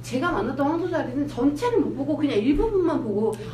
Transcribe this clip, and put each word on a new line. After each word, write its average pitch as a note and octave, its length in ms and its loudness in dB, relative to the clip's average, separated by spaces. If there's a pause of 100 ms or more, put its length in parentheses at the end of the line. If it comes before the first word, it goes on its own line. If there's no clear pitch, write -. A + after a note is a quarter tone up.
제가 D4 300 -2
만났던 C4+ 340 -2
황소자리는 D4+ 640 -2
전체를 D4 500 2
못 - 160 2
보고 C4+ 220 -2
그냥 C4+ 200 0
일부분만 E4 680 2
보고, G#3+ 280 0 (220)